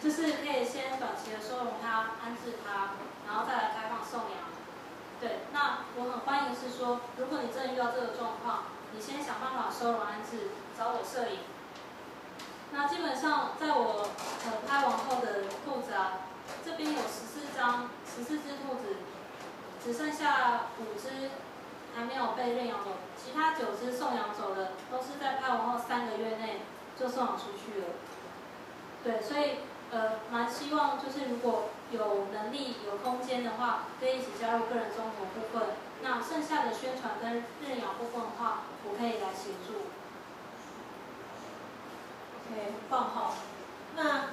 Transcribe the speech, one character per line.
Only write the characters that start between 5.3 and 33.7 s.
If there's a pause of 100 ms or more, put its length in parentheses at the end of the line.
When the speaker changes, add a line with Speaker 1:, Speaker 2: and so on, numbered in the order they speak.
Speaker 1:
那 (140)
我
很
欢
迎
是
说， (160)
如
果
你
真
的
遇
到
这
个
状
况， (240)
你
先
想
办
法
收
容
安
置， (240)
找
我
摄
影。 (1300)
那
基
本
上
在
我， (380)
呃，
拍
完
后
的 (180)
兔
子
啊， (380)
这
边
有
十
四
张， (120)
十
四
只
兔
子， (880)
只
剩
下
五
只 (640)
还
没
有
被
认
养
走， (260)
其
他
九
只
送
养
走
的 (180)
都
是
在
拍
完 (120)
后
三
个
月
内 (360)
就
送
养
出
去
了。 (1160)
对，
所
以， (320)
呃， (180)
蛮
希
望
就
是
如
果 (220)
有
能
力、 (100)
有
空
间
的
话， (200)